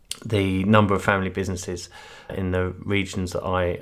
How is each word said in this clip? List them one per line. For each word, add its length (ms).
the 380
number 320
of 80
family 260
businesses 600
in 220
the 280
regions 540
that 100
I 380